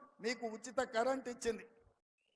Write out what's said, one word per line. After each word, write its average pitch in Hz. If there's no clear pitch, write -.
మీకు 240
ఉచిత 220
కరెంట్ 254
ఇచ్చింది. 233